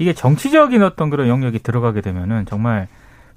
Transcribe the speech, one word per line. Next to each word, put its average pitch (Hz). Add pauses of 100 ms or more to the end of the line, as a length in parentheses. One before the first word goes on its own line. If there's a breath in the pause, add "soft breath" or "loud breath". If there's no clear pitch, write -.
이게 170
정치적인 254
어떤 165
그런 143
영역이 120
들어가게 117
되면은 98
정말 107 (480 soft breath)